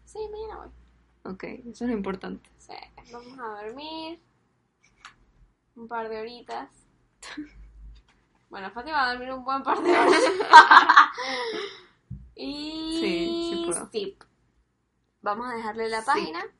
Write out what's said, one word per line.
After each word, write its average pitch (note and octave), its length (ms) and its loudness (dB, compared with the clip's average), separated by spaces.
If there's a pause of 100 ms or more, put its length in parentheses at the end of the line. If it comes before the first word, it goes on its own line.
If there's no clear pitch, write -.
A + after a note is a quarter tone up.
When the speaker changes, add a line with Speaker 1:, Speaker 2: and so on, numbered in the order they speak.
Speaker 1:
Sí, - 140 -14 (120)
mañana G#4+ 340 -14
voy. - 680 -20
Speaker 2:
Ok, - 100 -14 (280)
eso A#3+ 140 -10
es B3 60 -2
lo A#3 40 -2
importante. G3 600 -8
Speaker 1:
Sí, - 160 -20 (400)
vamos B3 260 -20
a G#3+ 240 -12
dormir D#4+ 560 -12 (1600)
un A#3 100 -18
par A3+ 220 -8
de A3 100 -8
horitas. A#3 500 -12 (520)
<laughs> - 160 -16 (1120)
Bueno, - 200 -12
Fátima D4+ 280 -8
va B3+ 120 2
a B3 40 -4
dormir B3+ 200 -10
un C4 100 -10
buen C4+ 200 -4
par - 180 -2
de F4 80 2
horas. F4 320 6
<laughs> - 2250 6
Y D#4 640 -8
Speaker 2:
Sí, E4+ 500 -2
sí E4+ 160 -4
puedo. - 260 -6
Speaker 1:
sip. G4 300 -8 (1000)
Vamos G#3 240 -4
a A#3+ 80 -8
dejarle A3+ 340 -6
la A3 120 -4
Speaker 2:
Sip. - 40 -12
Speaker 1:
página. D#4+ 400 -2 (140)